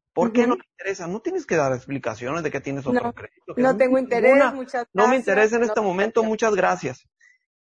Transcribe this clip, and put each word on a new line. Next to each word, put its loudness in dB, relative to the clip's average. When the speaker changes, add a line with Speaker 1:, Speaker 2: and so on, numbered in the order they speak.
Speaker 1:
"¿Por 0
qué 2
no 0
Speaker 2:
Ujú. -
Speaker 1:
te -12
interesa?". -8
No -6
tienes -6
que 0
dar 2
explicaciones -8
de -4
que -6
tienes -8
otro -2
Speaker 2:
No, -8
Speaker 1:
crédito, -18
que -2
Speaker 2:
no 4
Speaker 1:
no, 2
Speaker 2:
tengo 2
interés, 4
Speaker 1:
ninguna. -
Speaker 2:
muchas -8
Speaker 1:
"No 4
me 4
Speaker 2:
gracias, -
Speaker 1:
interesa 2
en 2
Speaker 2:
no -
Speaker 1:
este 0
Speaker 2:
tengo 0
Speaker 1:
momento, 0
Speaker 2:
tiempo. 0
Speaker 1:
muchas 0
gracias". -2